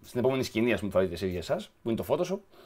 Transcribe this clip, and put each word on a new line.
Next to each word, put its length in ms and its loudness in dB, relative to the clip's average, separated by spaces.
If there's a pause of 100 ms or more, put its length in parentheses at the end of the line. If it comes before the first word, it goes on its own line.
στην 160 -6
επόμενη 240 2
σκηνή, 300 2
ας 60 0
πούμε, 120 -4
που 60 2
θα 60 6
δείτε 120 -2
εσείς 140 -2
για 100 -2
εσάς, 320 -4 (120)
που 60 -4
είναι 80 0
το 100 -4
Photoshop, 320 0 (260)